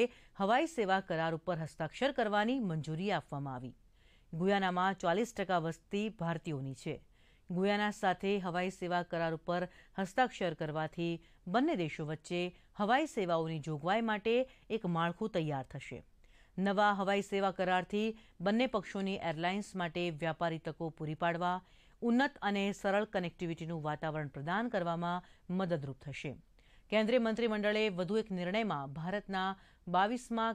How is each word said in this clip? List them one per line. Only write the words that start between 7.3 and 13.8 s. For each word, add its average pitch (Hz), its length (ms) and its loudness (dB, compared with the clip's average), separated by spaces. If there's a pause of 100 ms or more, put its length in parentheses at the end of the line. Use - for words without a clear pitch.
ગુયાના 202 440 2
સાથે 196 460 0
હવાઈ 180 380 -2
સેવા 175 340 0
કરાર 165 280 0
ઉપર 175 220 0 (360)
હસ્તાક્ષર 190 580 0
કરવાથી 160 560 -2 (360)
બંને 240 360 2
દેશો 151 300 -4
વચ્ચે 175 320 -4 (340)
હવાઈ 247 380 2
સેવાઓની 165 500 0
જોગવાઈ 180 420 0